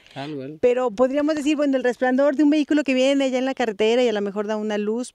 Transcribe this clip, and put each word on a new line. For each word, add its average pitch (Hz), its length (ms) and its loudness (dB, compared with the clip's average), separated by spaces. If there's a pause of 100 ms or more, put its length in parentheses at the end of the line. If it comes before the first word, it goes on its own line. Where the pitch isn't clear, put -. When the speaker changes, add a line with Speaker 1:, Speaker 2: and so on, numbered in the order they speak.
(160)
Speaker 1:
Algo, 143 260 -10
algo. 151 180 -12
Speaker 2:
Pero 247 300 2
podríamos 277 460 0
decir, 294 200 0
bueno, 277 200 0
el 254 80 -2
resplandor 254 500 2
de 277 80 2
un 294 80 6
vehículo 302 320 2
que 269 120 0
viene 269 320 2
allá 254 120 -2
en 247 60 -2
la 262 100 -2
carretera 226 480 0
y 247 60 2
a 220 40 0
lo 208 100 -2
mejor 202 260 -4
da 214 80 -4
una 214 200 -4
luz, 214 380 -4